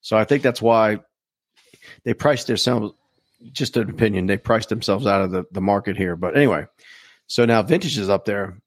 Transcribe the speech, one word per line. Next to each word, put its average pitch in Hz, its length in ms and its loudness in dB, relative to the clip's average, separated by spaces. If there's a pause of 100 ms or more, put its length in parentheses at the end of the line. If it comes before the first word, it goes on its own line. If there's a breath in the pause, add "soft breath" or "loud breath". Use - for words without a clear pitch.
So - 160 0
I 110 80 2
think 143 180 0
that's 120 180 0
why 110 380 2 (1040 loud breath)
they 117 100 -4
priced 143 340 0
themselves, 113 440 0 (640)
just - 240 -4
an 110 120 0
opinion, 104 360 0
they 95 120 0
priced 113 300 0
themselves 107 400 -2
out 98 140 2
of 92 100 -2
the, 92 200 -4
the 98 100 -6
market 98 340 -2
here. 90 220 -4
But 92 180 -4
anyway, 113 300 2 (640 loud breath)
so 120 180 0
now 117 180 4
Vintage 156 340 0
is 98 120 -4
up 98 160 0
there 98 420 -6